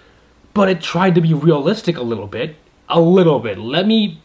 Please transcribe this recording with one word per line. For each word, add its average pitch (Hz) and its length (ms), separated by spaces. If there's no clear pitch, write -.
but 196 140
it 180 120
tried 180 340
to 175 60
be 160 140
realistic 156 640
a 127 60
little 113 240
bit. 120 300
A 165 120
little 170 380
bit. 110 200
Let 135 280
me 208 380